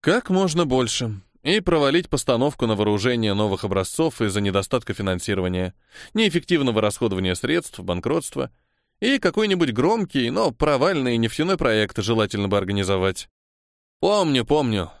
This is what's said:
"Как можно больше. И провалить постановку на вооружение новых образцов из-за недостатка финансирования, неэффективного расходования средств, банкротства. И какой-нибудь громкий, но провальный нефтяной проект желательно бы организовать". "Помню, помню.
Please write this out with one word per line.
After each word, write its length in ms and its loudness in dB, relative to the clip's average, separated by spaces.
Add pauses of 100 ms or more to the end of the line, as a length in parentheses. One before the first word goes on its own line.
"Как 280 0
можно 360 2
больше. 560 -2 (220)
И 160 2
провалить 500 2
постановку 560 0
на 100 2
вооружение 580 0
новых 300 0
образцов 580 -2
из-за 200 0
недостатка 520 -2
финансирования, 800 -2 (400)
неэффективного 680 2
расходования 540 0
средств, 440 -4
банкротства. 720 -4 (480)
И 180 0
какой-нибудь 560 0
громкий, 560 0
но 220 0
провальный 680 2
нефтяной 400 0
проект 400 0
желательно 500 0
бы 100 2
организовать". 720 -2 (720)
"Помню, 460 2
помню. 440 0 (100)